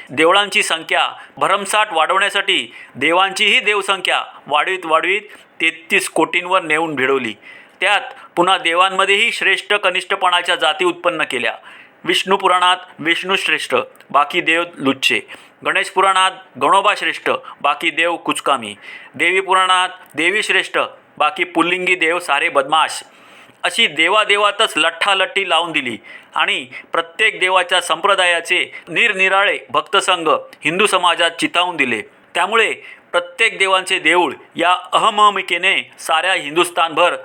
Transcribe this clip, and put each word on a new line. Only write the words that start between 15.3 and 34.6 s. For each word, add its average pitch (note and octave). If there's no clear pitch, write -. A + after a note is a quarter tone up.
गणेश F3
पुराणात F#3+
गणोबा F#3+
श्रेष्ठ, D#3
बाकी D3
देव E3
कुचकामी. C3+
देवी F3
पुराणात F#3
देवी F3+
श्रेष्ठ, F#3
बाकी D3+
पुल्लिंगी F3+
देव E3+
सारे D#3
बदमाश. C#3+
अशी F3+
देवादेवातच G3+
लठ्ठालट्टी F#3
लावून E3
दिली B2+
आणि E3
प्रत्येक E3+
देवाच्या F#3
संप्रदायाचे F3
निरनिराळे F#3+
भक्तसंघ E3+
हिंदू F3+
समाजात F3
चितावून E3+
दिले. A#2+
त्यामुळे F#3+
प्रत्येक G#3+
देवांचे F#3
देऊळ D#3+
या E3+